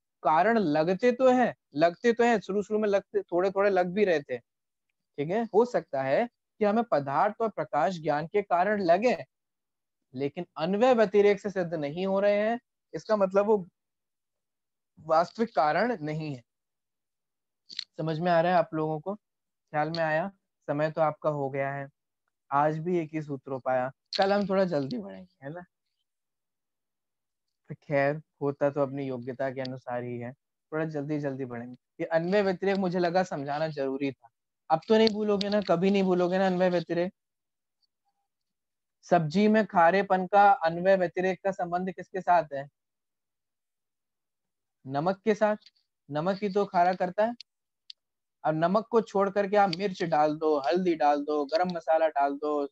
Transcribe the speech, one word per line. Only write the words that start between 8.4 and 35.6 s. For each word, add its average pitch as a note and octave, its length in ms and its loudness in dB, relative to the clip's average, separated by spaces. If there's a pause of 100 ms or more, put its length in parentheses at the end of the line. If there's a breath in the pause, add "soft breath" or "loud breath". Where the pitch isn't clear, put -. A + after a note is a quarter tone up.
कारण G3+ 400 0
लगे, F#3+ 360 2 (960)
लेकिन C#3+ 320 -6 (120)
अन्वय G3+ 360 2
व्यतिरेक G3+ 460 4
से G#3 100 -6
सिद्ध F3 240 -4
नहीं D#3 340 -4
हो F#3+ 120 0
रहे G3+ 220 2
हैं, A3+ 180 -2 (340)
इसका D#3+ 220 -2
मतलब G3 300 2
वो G#3 220 0 (1300)
वास्तविक E3 560 0
कारण F3+ 460 0
नहीं D3+ 340 -6
है। A#2+ 60 -16 (1600)
समझ D#3+ 220 -4
में F3+ 120 0
आ E3+ 100 4
रहा F3 100 2
है F3+ 60 4
आप D#3+ 160 2
लोगों D#3 260 -4
को? F#3+ 160 -8
ख्याल - 720 -8
में E3 140 -4
आया? D#3+ 260 -2 (380)
समय D3+ 240 -2
तो E3 100 -2
आपका D3+ 280 0
हो C#3+ 200 -4
गया C#3 240 -4
है, C#3 140 -10 (640)
आज D3+ 280 2
भी F3 200 -2
एक D#3 140 -6
ही D#3 80 -6
सूत्र C#3+ 300 -10
हो C3 80 -6
पाया, C3 320 -2 (260)
कल G3 160 2
हम G3+ 160 0
थोड़ा F#3+ 160 2
जल्दी D3+ 320 -4
बढ़ेंगे, G2 480 -14
है C#3+ 80 -10
ना? F3+ 120 -14 (2000)
तो D3+ 60 -12
खैर, D3 460 -2 (200)
होता C#3+ 280 -2
तो C#3+ 120 -2
अपनी C#3 260 -4
योग्यता C3 440 -6
के C3 100 -10
अनुसार B2+ 420 -8
ही B2 160 -8
है, A#2+ 120 -10 (400)
थोड़ा D#3 140 -4
जल्दी D3+ 340 -6
जल्दी C3+ 260 -4
बढ़ेंगे। B2 300 -12 (240)
ये E3 60 -4
अन्वय F3 360 0
व्यतिरेक F#3+ 360 0
मुझे F#3 220 -2
लगा F3 240 0
समझाना D3+ 440 -6
जरूरी C#3 440 -4
था। - 180 -18 (400)
अब E3 180 2
तो A3 100 6
नहीं A3 120 6
भूलोगे G#3 400 -2
ना, G3+ 120 0